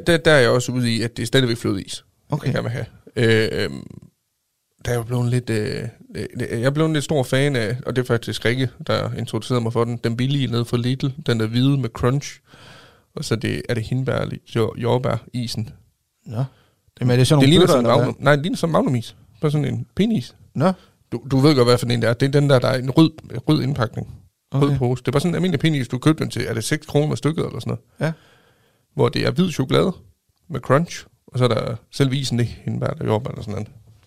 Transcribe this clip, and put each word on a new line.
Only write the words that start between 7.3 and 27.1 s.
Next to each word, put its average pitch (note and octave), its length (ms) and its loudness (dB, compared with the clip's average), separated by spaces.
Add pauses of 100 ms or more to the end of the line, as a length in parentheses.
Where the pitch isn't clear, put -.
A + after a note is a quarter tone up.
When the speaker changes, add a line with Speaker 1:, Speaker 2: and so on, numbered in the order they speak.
Speaker 1:
af, A2+ 200 -2 (100)
og B2+ 100 -4
det B2+ 60 2
er B2 40 -6
faktisk A#2 380 -2
Rikke, B2+ 240 0 (180)
der G#2+ 320 -2
introducerede A#2 440 -4
mig A2+ 100 -2
for A#2 120 0
den, A#2 200 -4
den A#2 120 -2
billige C3+ 300 0
nede A#2 180 -2
fra A#2+ 120 -2
Lidl, C3 340 -2 (160)
den A#2 140 0
der A2 60 2
hvide C3 320 2
med A#2+ 120 -2
crunch. - 500 -2 (760)
Og - 80 -8
så A#2 120 -2
det, G#2+ 320 -4
er A#2+ 60 -2
det A2+ 80 -2
hindbær B2 360 -2
eller - 180 -4 (200)
jord-, A2+ 220 0
jordbær-isen? A#2 880 -4 (580)
Speaker 2:
Nå. A#2+ 180 -4 (560)
Jamen, B2 120 2
er B2 40 4
det B2+ 100 6
sådan D3+ 160 4
Speaker 1:
Det C3+ 60 8
Speaker 2:
nogle - 20 8
Speaker 1:
ligner F3 100 8
Speaker 2:
bøtter, F3 140 6
Speaker 1:
sådan B2 100 4
en - 20 2
Speaker 2:
eller A#2+ 100 4
hvad? D3 100 2
Speaker 1:
Magnum. - 180 -4
Nej, C#3+ 120 6
det C#3 60 -4
ligner G3+ 140 -4
sådan E3+ 120 -2
en D#3+ 40 -2
Magnum-is. D#3+ 440 0 (240)
Bare D#3 100 0
sådan D3 140 0 (100)
en A#2 120 -6 (100)
pinis. G#3 380 0 (200)
Speaker 2:
Nå. F3 180 4 (400)
Speaker 1:
Du, B2 80 -6 (100)
du C3+ 80 2
ved D3 160 6
godt, B2 140 4
hvad A#2+ 100 4
for B2 80 -4
en A#2+ 160 0
det A2 60 2
er. A#2+ 40 2
Det C#3 140 0
er C#3 140 2
den C#3+ 100 2
der, C3 80 6
der A#2+ 100 2
er B2 100 0
en B2+ 120 -4
rød, D#3+ 200 6 (380)
rød D3+ 140 2
indpakning. - 520 -4 (400)
Rød C#3 140 2
Speaker 2:
Okay. C#3 100 0
Speaker 1:
pose. B2+ 240 -2
Det - 60 -4
er A#2+ 40 0
bare C#3 80 0
sådan F3 100 0
en E3 40 -2
almindelig E3+ 260 -2
pinis, D3 280 0
du B2+ 100 -6
købte D#3 260 2
den A#2 60 -4
til. - 180 -6
Er A#2 60 -4
det A2+ 100 -4
seks - 220 -4
kroner D3 280 0